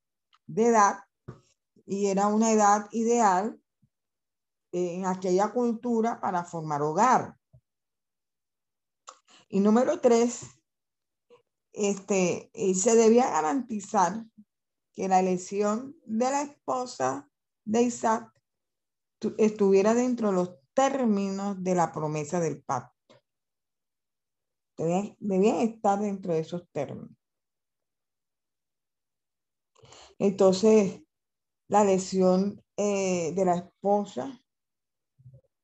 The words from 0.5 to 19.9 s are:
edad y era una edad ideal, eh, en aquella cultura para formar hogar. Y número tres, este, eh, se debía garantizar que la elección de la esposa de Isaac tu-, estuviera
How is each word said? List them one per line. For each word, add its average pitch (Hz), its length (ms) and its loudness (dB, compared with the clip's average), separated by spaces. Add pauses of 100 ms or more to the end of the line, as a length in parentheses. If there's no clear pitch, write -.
edad 214 340 4 (840)
y 196 220 -4
era 196 200 0
una 220 240 2
edad 208 400 4
ideal, 226 680 0 (1120)
eh, 180 240 -4
en 185 100 -6
aquella 185 480 0
cultura 233 640 -2
para 185 240 -4
formar 156 380 -6
hogar. 165 560 0 (2000)
Y 190 120 -2
número 240 420 2
tres, 240 400 2 (1300)
este, 202 840 -2
eh, 190 200 -2
se 226 220 2
debía 233 340 6
garantizar 226 960 -2 (680)
que 190 140 -6
la 190 120 4
elección 202 760 -2 (100)
de 226 260 -2
la 285 100 -2
esposa 262 880 -6 (340)
de 220 200 0
Isaac 240 500 -4 (840)
tu-, - 180 -6
estuviera 208 560 2